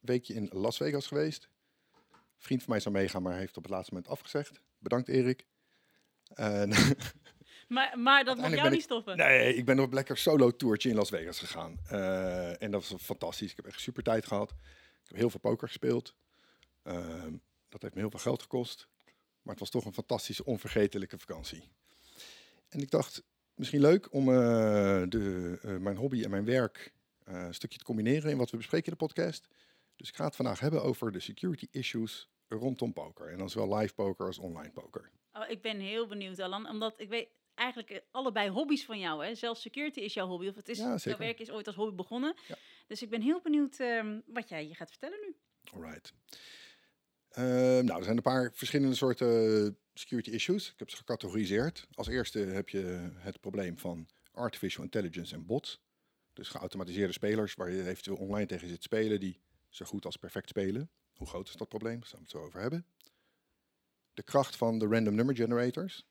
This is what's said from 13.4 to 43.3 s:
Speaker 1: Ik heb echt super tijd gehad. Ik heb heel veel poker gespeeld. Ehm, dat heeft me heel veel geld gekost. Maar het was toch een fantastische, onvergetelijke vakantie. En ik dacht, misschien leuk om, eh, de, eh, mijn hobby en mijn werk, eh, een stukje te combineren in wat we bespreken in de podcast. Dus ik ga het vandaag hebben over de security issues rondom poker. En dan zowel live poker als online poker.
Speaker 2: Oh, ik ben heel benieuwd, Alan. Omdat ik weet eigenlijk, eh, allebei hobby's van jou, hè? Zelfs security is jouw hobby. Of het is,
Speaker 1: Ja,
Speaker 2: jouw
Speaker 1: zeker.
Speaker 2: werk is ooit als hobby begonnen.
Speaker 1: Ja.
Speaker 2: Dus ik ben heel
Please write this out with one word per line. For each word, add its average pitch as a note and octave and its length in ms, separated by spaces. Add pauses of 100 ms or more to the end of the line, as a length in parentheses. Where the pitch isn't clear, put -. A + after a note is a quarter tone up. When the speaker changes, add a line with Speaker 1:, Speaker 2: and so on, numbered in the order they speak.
Speaker 1:
Ik - 40
heb - 100
echt - 160
super - 220
tijd A2 220
gehad. G2+ 260
Ik - 560
heb - 100
heel A#2 120
veel - 100
poker A2+ 280
gespeeld. - 480 (680)
Ehm, E2 500 (360)
dat - 120
heeft - 120
me F#2+ 60
heel G#2+ 100
veel - 100
geld C3 220
gekost. - 460 (540)
Maar - 100
het G#2+ 80
was G2 100
toch - 160
een G#2 80
fantastische, - 520
onvergetelijke G#2 720
vakantie. - 520 (1000)
En D#3+ 100
ik C#3 120
dacht, - 320 (320)
misschien C#3 260
leuk E3+ 320
om, C3+ 160
eh, B2+ 60 (720)
de, F#2 540
eh, G2 160
mijn G2 180
hobby B2 280
en G#2 60
mijn G2 160
werk, A#2+ 480 (300)
eh, F2+ 200
een F2 100
stukje - 240
te - 60
combineren C3+ 480
in C#3+ 60
wat B2 140
we A#2 60
bespreken D#3+ 340
in E3 60
de D#3+ 80
podcast. E3 420 (480)
Dus - 140
ik - 60
ga D#3 100
het D3+ 100
vandaag G#2 240
hebben D3+ 240
over A#2 280
de F2+ 80
security D3+ 520
issues - 580 (180)
rondom B2 460
poker. - 380
En F2 60
dan F#2+ 120
zowel G#2 280
live G#2+ 160
poker G2 320
als F#2 140
online E2+ 320
poker. - 400 (220)
Speaker 2:
Oh, A3 160
ik A3+ 120
ben G#3+ 180
heel G#3+ 280
benieuwd, F#3+ 320
Alan. G3 300
Omdat A3 300
ik G#3 100
weet A3+ 180 (260)
eigenlijk, A#3+ 380
eh, G3 80 (120)
allebei A3 380
hobby's C#4 360
van A3 140
jou, D#3+ 260
hè? A3 100
Zelfs A#3 260
security C#4+ 380
is G3+ 140
jouw F#3 140
hobby. F3+ 200
Of G3 80
het G#3 140
is, A#3 80
Speaker 1:
Ja, G#3+ 100
Speaker 2:
jouw A#3 100
Speaker 1:
zeker. - 220
Speaker 2:
werk A3+ 200
is A3+ 120
ooit G#3+ 160
als G3 80
hobby G#3 200
begonnen. B3 400 (120)
Speaker 1:
Ja. D#3+ 80 (320)
Speaker 2:
Dus G#3+ 140
ik A3+ 80
ben A3+ 120
heel D#4 200